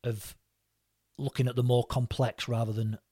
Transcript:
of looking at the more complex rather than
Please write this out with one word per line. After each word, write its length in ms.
of 320
looking 300
at 60
the 80
more 220
complex 640
rather 240
than 260